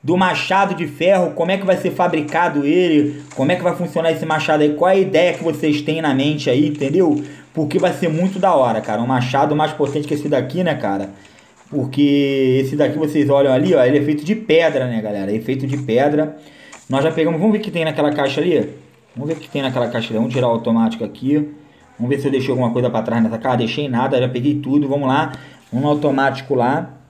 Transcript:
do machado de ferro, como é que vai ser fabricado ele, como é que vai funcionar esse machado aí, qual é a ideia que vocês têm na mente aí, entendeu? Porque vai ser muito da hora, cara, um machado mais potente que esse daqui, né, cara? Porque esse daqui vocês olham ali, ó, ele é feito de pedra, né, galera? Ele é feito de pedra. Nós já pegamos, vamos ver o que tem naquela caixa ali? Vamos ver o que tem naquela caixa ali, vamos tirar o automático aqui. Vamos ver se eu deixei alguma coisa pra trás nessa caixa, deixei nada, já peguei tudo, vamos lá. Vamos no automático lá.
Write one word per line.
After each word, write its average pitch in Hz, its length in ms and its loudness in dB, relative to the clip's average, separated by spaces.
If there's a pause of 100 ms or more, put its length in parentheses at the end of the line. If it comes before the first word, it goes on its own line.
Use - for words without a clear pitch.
do 170 80 2
machado 185 580 2
de 160 140 -6
ferro, 175 440 2
como 170 200 -2
é 196 60 0
que 196 80 -6
vai 190 100 4
ser 170 160 -2
fabricado 160 720 0
ele, 156 560 2 (140)
como 135 160 0
é 180 60 2
que 175 40 -6
vai 175 140 0
funcionar 165 340 -2
esse 160 160 -2
machado 156 380 2
aí, 151 100 2
qual 170 160 2
é 190 40 6
a 196 40 4
ideia 170 360 4
que 170 100 -8
vocês 151 380 0
têm 160 200 -4
na 147 120 0
mente 143 360 0
aí, 135 200 2
entendeu? 147 520 2 (320)
Porque 151 240 -2
vai 175 140 2
ser - 160 -4
muito 180 320 -2
da 180 160 2
hora, 120 240 2
cara, 107 220 -4
um 120 40 -2
machado 139 480 0
mais 151 200 0
potente 143 340 -2
que 156 60 -2
esse 143 160 -4
daqui, 156 340 -2
né, 160 120 0
cara? 98 340 -4 (600)
Porque 139 920 2
esse 139 140 -4
daqui 151 200 0
vocês 147 320 0
olham 139 220 4
ali, 160 240 4
ó, 131 80 6
ele 143 140 4
é 143 40 4
feito 151 220 -2
de 180 100 0
pedra, 156 540 2
né, 113 140 -4
galera? 101 280 -4
Ele 110 120 -2
é - 20 -14
feito 131 240 -4
de 135 80 -2
pedra. 143 600 0 (520)
Nós 135 140 0
já 160 80 2
pegamos, 160 260 0
vamos 208 140 2
ver 214 80 0
o - 20 -4
que 196 80 -8
tem 160 140 -2
naquela 147 300 0
caixa 139 260 -2
ali? 151 380 0 (360)
Vamos 139 140 -8
ver 160 80 -2
o 156 60 -16
que - 80 -20
tem 143 120 -4
naquela 127 280 -2
caixa 113 180 -4
ali, 110 120 -2
vamos 117 140 -2
tirar 123 140 0
o 117 40 2
automático 113 520 0
aqui. 147 460 -2 (500)
Vamos 127 160 0
ver 131 60 -4
se 139 80 -2
eu - 20 0
deixei 131 200 0
alguma 123 200 0
coisa 120 180 0
pra 117 120 -2
trás 113 200 0
nessa 113 160 0
caixa, 123 200 0
deixei 131 320 -2
nada, 131 280 0
já 123 120 0
peguei 131 260 -2
tudo, 139 320 0
vamos 139 220 -2
lá. 151 240 0 (360)
Vamos 127 140 -4
no 147 80 0
automático 139 640 0
lá. 135 420 -2 (140)